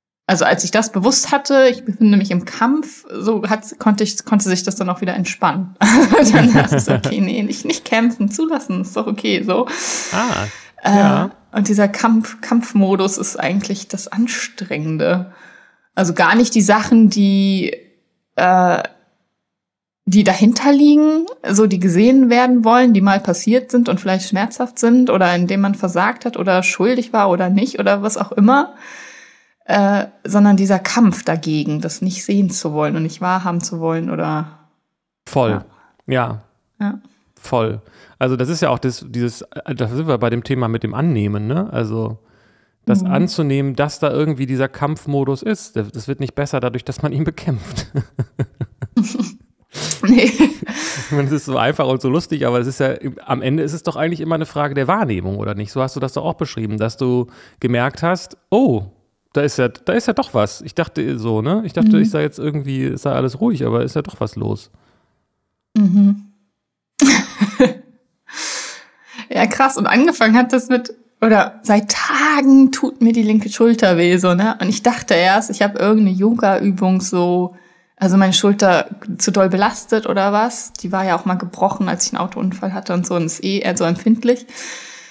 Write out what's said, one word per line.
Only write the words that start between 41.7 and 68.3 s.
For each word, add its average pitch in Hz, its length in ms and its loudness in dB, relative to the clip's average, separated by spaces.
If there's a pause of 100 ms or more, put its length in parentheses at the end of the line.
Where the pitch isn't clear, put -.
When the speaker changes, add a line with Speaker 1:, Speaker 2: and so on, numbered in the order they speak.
Speaker 2:
Also 110 460 -6 (680)
das 202 160 2
Speaker 1:
Mhm. 185 80 -2
Speaker 2:
anzunehmen, 139 680 -2
dass 147 220 -4
da 147 120 -2
irgendwie 139 360 -2
dieser 131 220 -2
Kampfmodus 139 760 -4
ist, - 340 -8
das, 107 160 -4
das 113 160 -10
wird 135 120 -8
nicht 131 140 -6
besser 139 260 -4
dadurch, 123 240 -6
dass - 180 -10
man 147 100 -4
ihn 139 120 -2
bekämpft. - 640 -6 (1080)
<laughs> 240 420 -4 (680)
Speaker 1:
Nee. 220 240 6
Speaker 2:
Ich - 800 -2
meine, 143 140 0
es 139 80 -4
ist 147 140 -4
so 131 120 -4
einfach 131 300 0
und 131 120 -2
so 135 80 -2
lustig, 143 380 -2
aber 123 140 0
es 120 80 -4
ist 131 100 -8
ja, 135 160 -2 (320)
am 127 160 -4
Ende 147 220 -2
ist 147 80 -6
es 160 100 -10
doch 165 140 -6
eigentlich 160 240 -4
immer 160 160 -2
eine 156 100 -4
Frage 147 280 -6
der 135 120 -2
Wahrnehmung, 110 520 -2
oder 104 180 -6
nicht? 101 160 -10
So 131 100 -2
hast 131 140 -6
du 139 40 -8
das 135 120 -6
doch 151 120 -6
auch 165 100 -4
beschrieben, 110 440 -8
dass 110 180 -4
du 123 300 0 (320)
gemerkt 123 460 -2
hast, 175 320 -4 (140)
oh, 175 340 2 (480)
da 143 80 0
ist 143 180 -2
ja, 123 100 2
da - 260 -4
ist 233 120 -2
ja 233 60 0
doch - 200 -4
was. 104 280 -2
Ich - 160 -14
dachte 127 420 -4
so, 110 240 -2
ne? 185 220 -2
Ich 180 80 -8
dachte, 214 240 4
Speaker 1:
Mhm. 208 60 4
Speaker 2:
ich 214 80 0
sei 156 120 -2
jetzt 151 160 -6
irgendwie, 135 460 -4
es 131 180 -6
sei 139 100 -2
alles 131 280 -2
ruhig, 175 260 0
aber 117 160 -2
ist 123 140 -6
ja 113 60 -2
doch - 180 -18
was - 160 -6
los. 107 340 -6 (1080)
Speaker 1:
Mhm. 202 500 4 (720)
<laughs> 247 800 2 (1500)